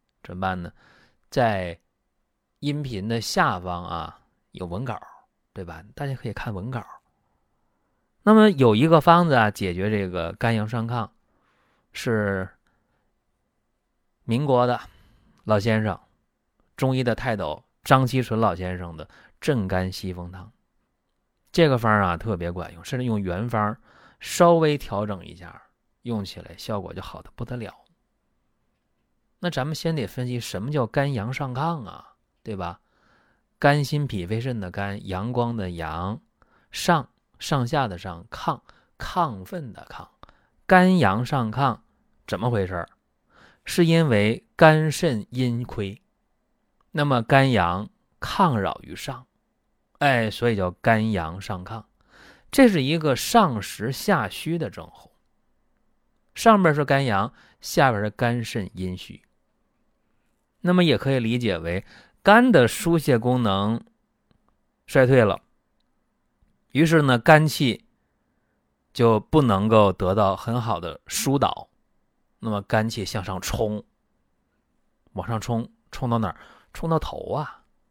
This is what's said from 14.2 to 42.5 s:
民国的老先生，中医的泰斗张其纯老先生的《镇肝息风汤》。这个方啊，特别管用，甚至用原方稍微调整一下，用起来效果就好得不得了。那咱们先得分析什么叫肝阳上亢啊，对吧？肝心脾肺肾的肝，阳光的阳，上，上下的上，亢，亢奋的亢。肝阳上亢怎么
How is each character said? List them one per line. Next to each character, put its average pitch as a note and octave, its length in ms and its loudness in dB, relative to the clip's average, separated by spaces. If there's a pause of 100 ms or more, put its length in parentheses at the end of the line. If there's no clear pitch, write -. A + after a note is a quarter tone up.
民 A#2+ 200 -2
国 B2 220 4
的 B2 140 -2 (640)
老 G#2+ 160 2
先 A2 240 2
生， G#2 160 -4 (760)
中 C3 200 0
医 B2+ 80 0
的 A#2 100 2
泰 A#2 220 -4
斗 D#2+ 260 -6 (220)
张 C3 200 4
其 B2+ 160 -2
纯 A2+ 200 -2
老 G#2 160 2
先 F#2 220 -6
生 F2 180 -12
的 D#2 120 -16 (320)
《镇 A#2 280 -2
肝 F#2 240 -2
息 F#2 200 -10
风 F2 200 -12
汤》。 F#2 180 -18 (1000)
这 E3 160 4
个 B2+ 100 2
方 A2 220 2
啊， F2+ 160 0
特 G2+ 200 -6
别 E2+ 140 -6
管 F2 240 -10
用， F2 100 -20
甚 C3 140 -8
至 B2+ 60 -6
用 A2 180 -2
原 F#2+ 260 -6
方 G#2+ 280 -2 (420)
稍 F3 360 4
微 D#3 220 2
调 G#2+ 300 -6
整 F#2+ 180 -10
一 E2+ 120 -20
下， E2+ 260 -20 (400)
用 A2 220 -6
起 - 160 -16
来 - 160 -20
效 G#2+ 240 -8
果 F#2 120 -12
就 F2 80 -12
好 - 220 -16
得 - 140 -20
不 B2 80 -10
得 B2 120 -10
了。 A2+ 160 -12 (1700)
那 F3 100 -4
咱 C3+ 160 -4
们 D#3 80 -6
先 E3 220 -4
得 C3+ 100 -4
分 B2 220 -8
析 B2 140 -4
什 F#2+ 200 -8
么 C3 120 -6
叫 C#3 120 0
肝 C#3+ 280 -2
阳 A#2 200 -4
上 B2+ 220 -8
亢 D3+ 300 -6
啊， - 300 -20 (280)
对 G#2+ 140 -10
吧？ F2 240 -10 (800)
肝 D3 240 2
心 D3 200 -4
脾 F#2+ 220 -6
肺 A2 140 -4
肾 B2 180 -6
的 F#2 120 -8
肝， G2+ 360 -8
阳 G2 260 -6
光 A#2 240 -2
的 F#2 140 -6
阳， E2+ 500 -8 (520)
上， D#3+ 360 0 (300)
上 D#3 260 -2
下 C3 220 -2
的 F#2 100 -8
上， F2+ 320 -12
亢， - 320 -6 (380)
亢 A#2+ 460 -4
奋 C#3+ 280 -14
的 - 160 -20
亢。 - 200 -18 (580)
肝 F#3 320 6
阳 A2+ 260 2
上 A#2+ 280 -2
亢 B2+ 260 -2 (480)
怎 F#2 140 -6
么 B2 100 -2